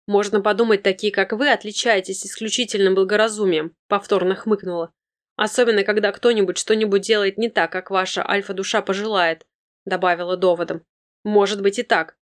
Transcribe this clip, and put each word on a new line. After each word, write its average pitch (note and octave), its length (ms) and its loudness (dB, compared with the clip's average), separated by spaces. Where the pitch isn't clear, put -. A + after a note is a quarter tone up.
Можно G3+ 340 0
подумать, G#3 400 2
такие, G3+ 300 0
как - 220 -2
вы, C4+ 180 2
отличаетесь G#3 720 -2
исключительным G#3 720 -2
благоразумием», G3 800 0
повторно F#3+ 480 0
хмыкнула. F3 560 -4
«Особенно, G#3+ 480 2
когда G#3 280 0
кто-нибудь G#3+ 460 0
что-нибудь G#3+ 440 0
делает G3+ 360 0
не A3+ 120 0
так, E3+ 220 0
как F#3 200 -8
ваша F#3 360 -2
альфа-душа G3 540 -2
пожелает», F#3+ 640 -2
добавила F3+ 520 -2
доводом. E3+ 460 0
«Может G3+ 380 2
быть G3+ 160 0
и A#3+ 60 -2
так, F3+ 320 0